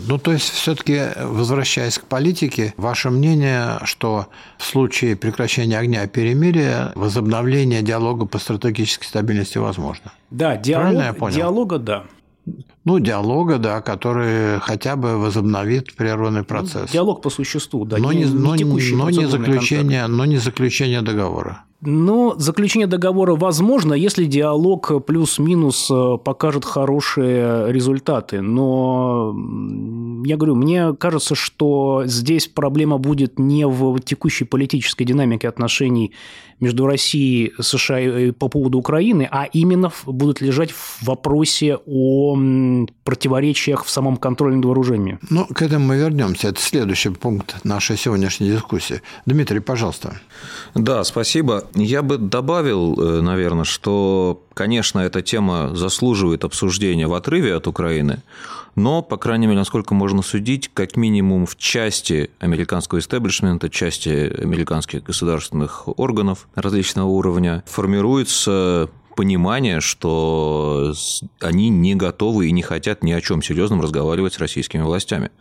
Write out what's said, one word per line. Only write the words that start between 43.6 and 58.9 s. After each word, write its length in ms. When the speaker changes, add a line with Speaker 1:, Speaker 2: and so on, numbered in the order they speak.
Speaker 2:
в 40
самом 280
контроле 380
над 100
вооружениями. 520
Speaker 1:
Ну, 160
к 160
этому 240
мы 100
вернёмся. 520
Это 120
следующий 480
пункт 560
нашей 320
сегодняшней 540
дискуссии. 500
Дмитрий, 360
пожалуйста. 600
Speaker 3:
Да, 300
спасибо. 600
Я 280
бы 160
добавил, 840
э, 200
наверное, 440
что, 800
конечно, 460
эта 220
тема 520
заслуживает 720
обсуждения 640
в 80
отрыве 400
от 140
Украины, 540
но, 280